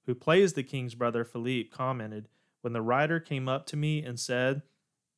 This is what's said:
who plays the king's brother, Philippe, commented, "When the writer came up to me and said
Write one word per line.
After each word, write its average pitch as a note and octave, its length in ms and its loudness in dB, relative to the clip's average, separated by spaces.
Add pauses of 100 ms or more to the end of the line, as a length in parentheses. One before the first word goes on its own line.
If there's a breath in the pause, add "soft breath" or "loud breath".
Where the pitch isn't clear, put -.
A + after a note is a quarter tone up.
who B2 80 -2
plays E3+ 400 4
the C#3+ 80 -2
king's B2+ 340 -6
brother, A#2 300 0
Philippe, A#2+ 460 -4
commented, A2 560 -6 (340)
"When A#2+ 120 -4
the A#2 80 -2
writer C#3+ 380 2
came C3 300 -4
up C3+ 180 -2
to D3+ 100 -6
me D3+ 260 0
and A#2+ 160 -8
said C3 420 0 (560)